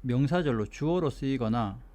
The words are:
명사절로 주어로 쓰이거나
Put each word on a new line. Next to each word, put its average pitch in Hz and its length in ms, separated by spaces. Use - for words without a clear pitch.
명사절로 127 640
주어로 165 420
쓰이거나 117 680